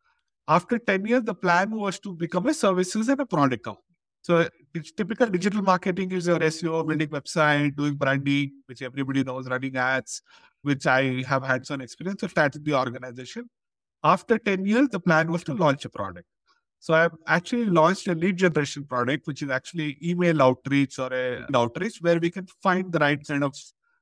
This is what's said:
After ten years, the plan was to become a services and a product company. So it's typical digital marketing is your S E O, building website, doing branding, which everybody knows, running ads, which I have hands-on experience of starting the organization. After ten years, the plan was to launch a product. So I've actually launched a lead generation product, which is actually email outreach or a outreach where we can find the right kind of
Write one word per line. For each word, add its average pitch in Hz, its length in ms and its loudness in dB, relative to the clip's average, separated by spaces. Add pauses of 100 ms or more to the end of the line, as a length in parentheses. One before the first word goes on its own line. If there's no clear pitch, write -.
(480)
After 175 280 2
ten 202 300 -2
years, 240 160 2
the 214 140 -4
plan 180 340 2
was 208 300 -4
to 190 160 -12
become 175 320 -2
a 311 40 2
services 202 560 0
and 277 120 0
a 269 60 -4
product 139 360 0
company. - 320 -14 (280)
So 170 260 2 (260)
it's 160 180 -10
typical 220 340 0
digital 196 360 -2
marketing 185 500 0
is 180 140 -4
your 175 160 2
S 160 220 0
E 170 40 -2
O, 160 140 -2
building 156 260 -2
website, 147 680 0
doing 147 180 -2
branding, 139 580 0 (140)
which 127 140 -18
everybody 135 420 -2
knows, 131 260 -6
running 131 280 -4
ads, 127 460 -2 (400)
which 139 240 -2
I 131 420 2
have 135 160 0
hands-on 135 360 -4
experience 170 420 -10
of 214 80 -4
starting 147 340 0
the 151 100 0
organization. 127 760 -6 (520)
After 185 360 2
ten 190 260 -2
years, 233 240 4
the 196 120 -6
plan 165 300 4
was 170 140 -4
to 156 100 -6
launch 151 300 2
a 113 60 -12
product. 92 360 -10 (540)
So - 140 2
I've 165 180 4 (140)
actually 175 400 0
launched 175 420 4
a 180 60 0
lead 175 240 0
generation 151 460 0
product, 127 420 -2
which 143 160 -8
is 139 80 -4
actually 147 520 -6
email 170 400 2
outreach 131 560 2
or 131 140 -6
a 127 420 -4
outreach 127 460 -2
where 170 180 2
we 170 120 -2
can 185 160 -10 (160)
find 185 280 0
the 165 80 -2
right 147 260 2
kind 143 200 -2
of 139 100 -4 (480)